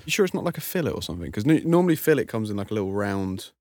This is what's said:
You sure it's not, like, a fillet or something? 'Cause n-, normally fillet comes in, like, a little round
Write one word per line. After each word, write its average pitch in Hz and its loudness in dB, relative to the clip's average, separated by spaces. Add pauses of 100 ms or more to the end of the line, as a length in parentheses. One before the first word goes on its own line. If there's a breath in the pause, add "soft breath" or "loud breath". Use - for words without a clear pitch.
You 160 -8
sure 196 2
it's 180 -2
not, - -4
like, 175 -4
a 156 -10
fillet 156 -2
or - -6
something? 85 -8
'Cause 104 -2
n-, 151 6
normally 170 4
fillet 151 2
comes 110 -2
in, 101 -4
like, 98 -6
a - -4
little 98 0
round 98 -2